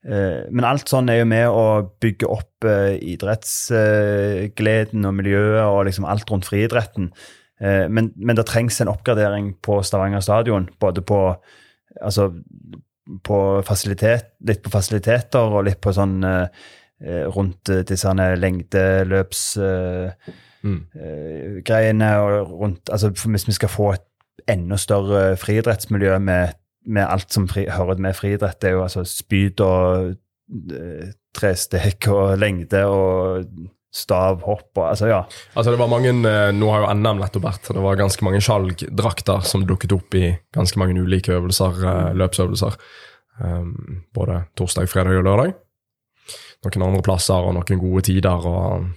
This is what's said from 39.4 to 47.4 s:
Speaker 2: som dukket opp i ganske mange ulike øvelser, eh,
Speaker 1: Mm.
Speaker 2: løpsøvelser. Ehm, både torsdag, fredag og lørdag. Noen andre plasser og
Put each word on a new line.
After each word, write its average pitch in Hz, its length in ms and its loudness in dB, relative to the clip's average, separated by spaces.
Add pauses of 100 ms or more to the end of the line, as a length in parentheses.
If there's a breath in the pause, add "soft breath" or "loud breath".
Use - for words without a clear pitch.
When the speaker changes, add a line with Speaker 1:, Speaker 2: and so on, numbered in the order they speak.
Speaker 2:
som 95 220 0
dukket 92 280 0
opp 92 220 -4
i 90 220 2 (160)
ganske - 240 0
mange 92 200 2
ulike 92 360 0
øvelser, 90 500 0
eh, 90 300 0
Speaker 1:
Mm. 90 40 -2
Speaker 2:
løpsøvelser. 92 580 0 (680 loud breath)
Ehm, 87 600 -6 (100)
både 87 320 -2 (100)
torsdag, 87 320 -2
fredag 95 300 2
og 92 80 2
lørdag. 120 280 2 (1120 loud breath)
Noen 92 240 0
andre 95 140 2
plasser 95 340 2
og 90 180 0